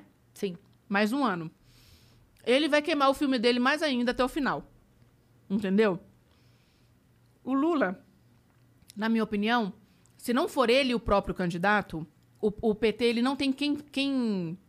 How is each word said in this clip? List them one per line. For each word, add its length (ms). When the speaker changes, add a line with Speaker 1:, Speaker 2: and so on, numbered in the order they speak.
Speaker 1:
Sim. 220
Speaker 2:
Mais 240
um 120
ano. 260
Ele 240
vai 120
queimar 300
o 40
filme 240
dele 200
mais 240
ainda 300
até 120
o 40
final. 420
Entendeu? 520
O 100
Lula, 500
na 120
minha 140
opinião, 500
se 160
não 160
for 200
ele 260
o 60
próprio 340
candidato, 720
o, 120
o 40
P 180
T, 120
ele 180
não 140
tem 160
quem, 240
quem, 840